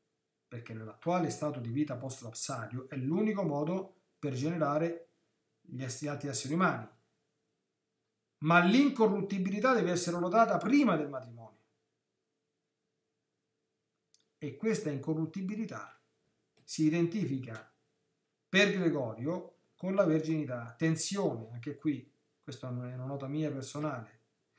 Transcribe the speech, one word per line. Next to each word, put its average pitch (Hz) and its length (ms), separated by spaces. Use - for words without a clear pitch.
perché 117 240
nell'attuale 147 580
stato 143 300
di 113 100
vita 143 260
post-lapsario 120 920
è 143 80
l'unico 196 460
modo 160 540
per 135 160
generare 156 760
gli 127 220
ess-, 131 240
altri 147 220
esseri 131 260
umani. 151 340
Ma 165 220
l'incorruttibilità 202 1120
deve 175 160
essere 175 280
lodata 180 380
prima 220 400
del 147 140
matrimonio. 120 480
E 147 180
questa 214 320
incorruttibilità 160 1120
si - 200
identifica 151 840
per 190 220
Gregorio 147 880
con 190 180
la 196 120
verginità. 151 600
Attenzione, 160 840
anche 131 240
qui 139 340
questa - 260
è - 20
una 123 340
nota 139 220
mia 151 240
personale, 135 720